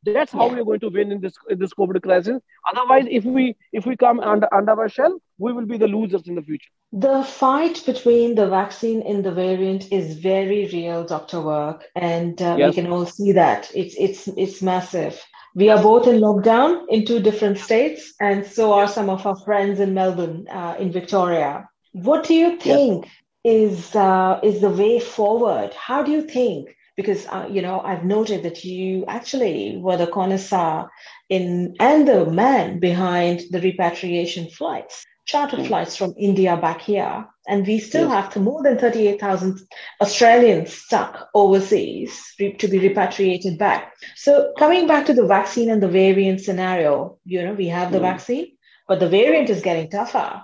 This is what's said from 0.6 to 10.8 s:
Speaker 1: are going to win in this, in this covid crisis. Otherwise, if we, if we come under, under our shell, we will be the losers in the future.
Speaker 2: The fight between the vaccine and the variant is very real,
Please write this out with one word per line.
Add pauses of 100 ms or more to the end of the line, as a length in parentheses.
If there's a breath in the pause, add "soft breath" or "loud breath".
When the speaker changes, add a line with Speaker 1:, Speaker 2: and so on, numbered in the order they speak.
Speaker 1:
are
going
to
win
in
this, (160)
in
this
covid
crisis. (320 soft breath)
Otherwise,
if
we, (160)
if
we
come
under,
under
our
shell, (200)
we
will
be
the
losers
in
the
future. (240)
Speaker 2:
The
fight
between
the
vaccine
and
the
variant
is
very
real,